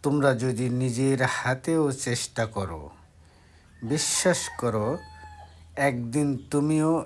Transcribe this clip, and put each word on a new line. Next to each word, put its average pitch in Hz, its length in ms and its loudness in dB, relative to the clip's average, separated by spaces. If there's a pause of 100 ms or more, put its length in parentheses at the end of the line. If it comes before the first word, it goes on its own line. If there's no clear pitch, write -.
তোমরা 143 260 4 (140)
যদি 127 220 0 (140)
নিজের 131 380 2 (200)
হাতেও 156 460 0 (220)
চেষ্টা 120 380 -2 (120)
করো, 87 260 -6 (1000)
বিশ্বাস 156 580 0 (200)
করো, 110 280 0 (1000)
একদিন 123 400 0 (220)
তুমিও 156 420 2 (140)